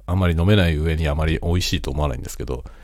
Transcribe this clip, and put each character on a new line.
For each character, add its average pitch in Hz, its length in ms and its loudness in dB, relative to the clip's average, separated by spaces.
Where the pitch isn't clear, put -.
あ 87 100 -2
ま 92 120 2
り 85 80 2
飲 85 100 2
め 104 100 6
な 92 120 4
い 82 80 2
上 78 200 0
に 80 120 0
あ 71 80 0
ま 78 100 0
り 80 160 0
美 85 120 0
味 90 80 2
し - 160 -2
い 73 40 -4
と - 100 -6
思 71 100 -2
わ 76 80 0
な 62 60 -6
い - 40 -10
ん - 20 -10
で - 80 -10
す - 80 -14
け - 80 -8
ど、 64 180 -8